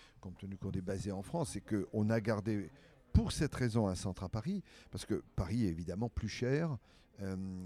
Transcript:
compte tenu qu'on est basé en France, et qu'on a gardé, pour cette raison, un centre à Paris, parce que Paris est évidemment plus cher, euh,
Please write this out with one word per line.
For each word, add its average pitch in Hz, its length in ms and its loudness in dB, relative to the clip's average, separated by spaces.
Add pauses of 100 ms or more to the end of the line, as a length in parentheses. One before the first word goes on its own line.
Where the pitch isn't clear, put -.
(200)
compte 92 180 -10
tenu 98 180 -8
qu'on 98 140 -4
est 95 100 0
basé 95 300 -2
en 95 120 -4
France, 165 340 -2
et 98 40 -4
qu'on 107 480 2
a 113 120 6
gardé, 104 500 0 (420)
pour 214 200 6
cette - 240 0
raison, 113 320 4
un 92 80 0
centre 92 260 -4
à 90 60 -4
Paris, 170 340 -4 (300)
parce - 140 -6
que 95 180 0 (100)
Paris 110 300 2
est 92 60 4
évidemment 87 380 -2
plus - 200 -4
cher, 139 500 0 (420)
euh, 95 160 -2 (280)